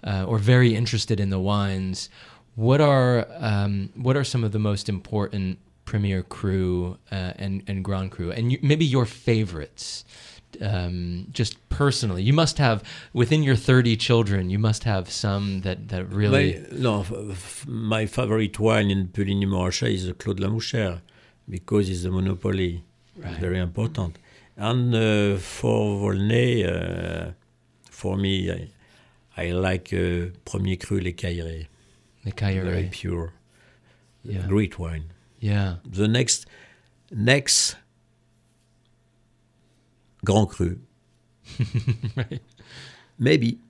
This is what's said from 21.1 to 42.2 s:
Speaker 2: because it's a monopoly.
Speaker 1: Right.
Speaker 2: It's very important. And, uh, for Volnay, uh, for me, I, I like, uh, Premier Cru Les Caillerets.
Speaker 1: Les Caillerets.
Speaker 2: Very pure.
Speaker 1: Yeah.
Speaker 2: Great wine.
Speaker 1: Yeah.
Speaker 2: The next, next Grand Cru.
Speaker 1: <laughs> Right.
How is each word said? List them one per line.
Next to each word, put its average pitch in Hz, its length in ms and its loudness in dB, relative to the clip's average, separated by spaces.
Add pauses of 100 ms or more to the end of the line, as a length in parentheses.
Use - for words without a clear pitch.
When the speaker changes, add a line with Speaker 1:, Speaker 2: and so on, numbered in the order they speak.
Speaker 2:
because 98 400 0
it's 90 160 -4
a 90 60 0
monopoly. 95 720 -2 (340)
Speaker 1:
Right. - 140 -12
Speaker 2:
It's 82 100 -10
very 90 200 -2
important. 90 580 -4 (380)
And, 120 360 0
uh, 104 440 4
for 101 760 0
Volnay, 110 540 2
uh, 85 640 -4 (580)
for - 280 -6
me, 95 340 0
I, 87 200 -8 (680)
I 87 160 -4
like, 92 400 -2
uh, 87 380 0 (140)
Premier 95 320 -2
Cru 98 220 -2
Les 90 140 -2
Caillerets. 82 560 -6 (560)
Speaker 1:
Les 98 80 -4
Caillerets. 95 320 0
Speaker 2:
Very 90 260 0
pure. 87 420 -6 (920)
Speaker 1:
Yeah. 95 240 -4
Speaker 2:
Great 98 320 2
wine. 82 320 -8 (260)
Speaker 1:
Yeah. 101 460 0
Speaker 2:
The 101 240 0
next, - 380 2 (640)
next 131 640 2 (2500)
Grand 101 240 4
Cru. 90 320 -4 (800)
Speaker 1:
<laughs> 113 580 -4
Right. 120 260 -6 (720)